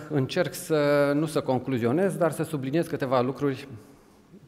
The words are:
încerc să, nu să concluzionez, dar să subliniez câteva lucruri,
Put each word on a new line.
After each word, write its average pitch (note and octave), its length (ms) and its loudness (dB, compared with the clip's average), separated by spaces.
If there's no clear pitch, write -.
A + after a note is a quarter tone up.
încerc D3 440 0
să, C#3+ 600 2
nu D#3 120 2
să D#3 140 0
concluzionez, C3 760 0
dar D#3 160 2
să C#3+ 120 -6
subliniez D3+ 440 -2
câteva C3 340 0
lucruri, C3 480 -2